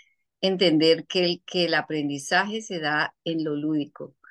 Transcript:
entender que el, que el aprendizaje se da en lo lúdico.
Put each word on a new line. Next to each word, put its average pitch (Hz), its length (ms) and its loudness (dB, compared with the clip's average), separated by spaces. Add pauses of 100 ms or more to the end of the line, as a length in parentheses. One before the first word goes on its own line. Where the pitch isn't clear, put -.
(400)
entender 165 640 4
que 180 180 0
el, 175 200 -2
que 180 220 -2
el 160 80 0
aprendizaje 156 880 -2
se 190 160 -8
da 151 360 -2 (100)
en 165 200 -2
lo 147 120 -2
lúdico. 147 580 -4 (160)